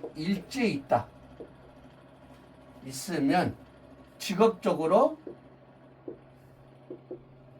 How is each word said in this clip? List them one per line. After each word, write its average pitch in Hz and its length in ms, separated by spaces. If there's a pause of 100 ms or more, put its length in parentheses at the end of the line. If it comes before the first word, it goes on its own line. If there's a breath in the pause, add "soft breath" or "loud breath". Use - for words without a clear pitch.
(160)
일지에 196 520
있다. 139 400 (1800)
있으면 139 680 (640)
직업적으로 202 1000 (2500)